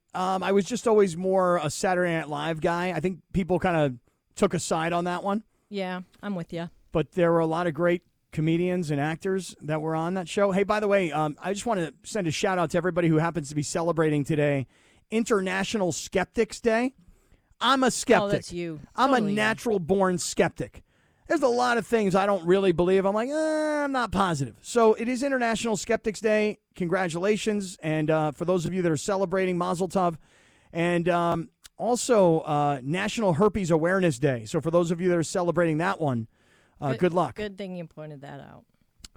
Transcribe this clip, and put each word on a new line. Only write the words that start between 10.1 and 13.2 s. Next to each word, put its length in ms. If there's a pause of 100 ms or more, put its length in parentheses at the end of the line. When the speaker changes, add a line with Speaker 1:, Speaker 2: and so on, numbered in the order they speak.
Speaker 1:
that 120
show. 240
Hey, 120
by 160
the 80
way, 240
um, 300
I 120
just 120
wanna 280 (100)
send 240
a 40
shout 260
out 140
to 60
everybody 300
who 100
happens 320